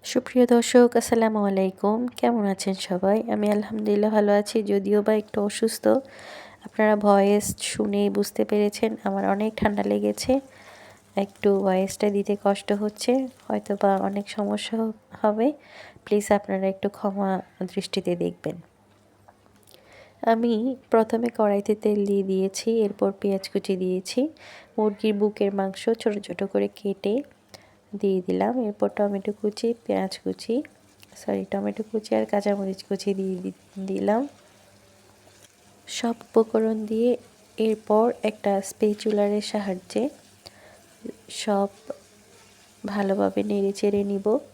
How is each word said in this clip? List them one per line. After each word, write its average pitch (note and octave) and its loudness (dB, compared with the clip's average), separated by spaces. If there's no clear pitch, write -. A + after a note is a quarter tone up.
সুপ্রিয় B3 2
দর্শক, A#3+ 6
আসসালামু A3+ 2
আলাইকুম। G3 0
কেমন A#3 0
আছেন G3 -2
সবাই? G3 0
আমি G#3 0
আলহামদুলিল্লাহ G#3 0
ভালো G#3 4
আছি, G#3 2
যদিও G3+ 0
বা A3 2
একটু G#3+ -2
অসুস্থ। G#3+ -2
আপনারা G#3+ 2
ভয়েস G3+ 4
শুনে G3+ 0
বুঝতে G3+ -2
পেরেছেন G#3 0
আমার G3 0
অনেক G#3 0
ঠান্ডা G#3 0
লেগেছে, G#3 0
একটু G3+ 0
ভয়েসটা G3 0
দিতে G3+ -2
কষ্ট G3+ 0
হচ্ছে, G#3+ -2
হয়তো G#3 -4
বা G3 4
অনেক G3+ -4
সমস্যা G#3 -4
হ-, A3 -2
হবে। A3 2
প্লিজ G#3 2
আপনারা G3 0
একটু F#3+ -2
ক্ষমা G3 -2
দৃষ্টিতে F#3 -4
দেখবেন। E3+ -6
আমি A#3 2
প্রথমে A3+ 2
কড়াইতে G#3 0
তেল G#3 0
দিয়ে G3+ 2
দিয়েছি, F#3+ -2
এরপর G3+ 0
পেঁয়াজ G3 -2
কুচি G3 -2
দিয়েছি, F#3 -2
মুরগির G#3+ 0
বুকের G3+ 0
মাংস F#3+ -4
ছোট A3 -2
ছোট - -6
করে G3+ -2
কেটে G3+ -2
দিয়ে F#3+ 2
দিলাম। G3 0
এরপর G#3 -2
টমেটো G3+ -2
কুচি, G#3+ -2
পেঁয়াজ F#3+ -2
কুচি, A3 -4
সরি, G3 -4
টমেটো G3+ -4
কুচি G#3+ -2
আর A3 2
কাঁচামরিচ G3+ -2
কুচি G3 -2
দিয়ে F#3+ -4
দি-, F#3+ -10
দিলাম। G3+ 0
সব - -4
উপকরণ A3 2
দিয়ে A3+ 2
এরপর A3 2
একটা G#3 0
স্প্যাচুলারের G#3 0
সাহায্যে G3+ -4
সব G3+ 0
ভালোভাবে G3+ 0
নেড়ে G3+ 0
চেড়ে G3+ 0
নিব। G3+ 0